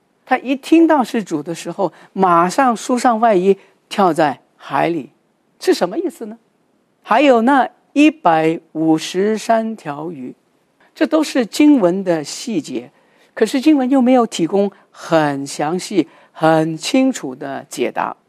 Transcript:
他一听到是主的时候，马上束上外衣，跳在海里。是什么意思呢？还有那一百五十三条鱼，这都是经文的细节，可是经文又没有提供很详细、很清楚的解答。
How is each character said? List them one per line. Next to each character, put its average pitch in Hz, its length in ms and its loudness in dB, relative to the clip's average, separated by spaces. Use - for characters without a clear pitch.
他 254 120 0
一 269 180 -4
听 320 320 4
到 302 160 2
是 226 180 -4
主 156 220 -6
的 165 100 -10
时 - 160 -10
候， 170 220 -4
马 180 340 4
上 247 260 0
束 247 240 -4
上 233 220 0
外 226 160 4
衣， 190 220 2
跳 180 240 2
在 147 260 0
海 143 320 -4
里。 160 220 -6
是 370 140 0
什 180 160 -2
么 214 80 -10
意 359 120 -6
思 226 180 -12
呢？ 220 100 -16
还 220 160 0
有 262 220 4
那 247 280 2
一 302 180 4
百 160 480 0
五 160 260 0
十 202 400 -4
三 226 380 -2
条 151 340 -12
鱼， 131 240 -14
这 320 120 -2
都 311 160 0
是 269 240 -2
经 294 360 4
文 180 240 2
的 165 180 -2
细 180 380 -8
节， 123 280 -12
可 220 120 0
是 262 140 -2
经 302 180 4
文 254 120 0
又 277 120 4
没 247 120 4
有 240 120 4
提 175 220 -4
供 202 240 0
很 143 540 -2
详 156 320 -6
细、 175 300 -4
很 160 460 0
清 262 340 0
楚 131 240 -10
的 139 320 -12
解 117 240 -4
答。 - 240 -6